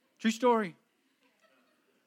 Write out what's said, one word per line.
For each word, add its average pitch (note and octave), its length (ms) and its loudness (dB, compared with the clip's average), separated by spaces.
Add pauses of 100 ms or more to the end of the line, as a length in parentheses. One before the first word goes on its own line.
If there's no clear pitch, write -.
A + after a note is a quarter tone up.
(200)
True A3 120 0
story. A3 440 0 (1300)